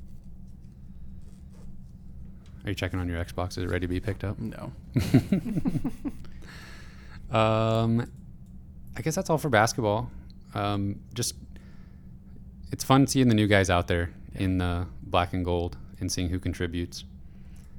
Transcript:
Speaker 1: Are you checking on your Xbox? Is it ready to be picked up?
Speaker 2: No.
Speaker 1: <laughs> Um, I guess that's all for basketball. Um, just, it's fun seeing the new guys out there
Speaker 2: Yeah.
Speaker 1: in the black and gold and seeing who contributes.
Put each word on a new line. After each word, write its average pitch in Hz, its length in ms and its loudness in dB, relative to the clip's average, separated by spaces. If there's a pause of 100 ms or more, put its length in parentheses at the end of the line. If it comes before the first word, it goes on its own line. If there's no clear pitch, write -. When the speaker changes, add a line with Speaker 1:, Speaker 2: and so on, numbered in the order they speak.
(2750)
Speaker 1:
Are - 60 -6
you 98 60 -2
checking 95 240 0
on 90 80 0
your 85 160 0
Xbox? 90 340 -4
Is 87 60 -2
it 87 60 0
ready 90 120 2
to 90 60 2
be 90 120 0
picked 95 240 -2
up? 98 160 -2
Speaker 2:
No. - 320 -8 (240)
Speaker 1:
<laughs> - 60 4 (2250)
Um, 113 800 4 (840)
I - 40 -4
guess 156 140 0
that's 190 140 0
all 160 80 6
for 147 100 0
basketball. 113 640 6 (420)
Um, 101 460 0 (140)
just, - 200 -2 (1400)
it's - 100 -4
fun 135 240 8
seeing 131 220 6
the 113 60 8
new 107 120 6
guys 98 220 8
out 87 180 4
there 85 240 2 (240)
Speaker 2:
Yeah. - 60 -2
Speaker 1:
in 92 160 2
the 87 280 2 (180)
black 92 280 2
and 92 140 0
gold 87 320 2 (240)
and 92 100 0
seeing 90 160 0
who 90 120 0
contributes. 87 680 -2 (720)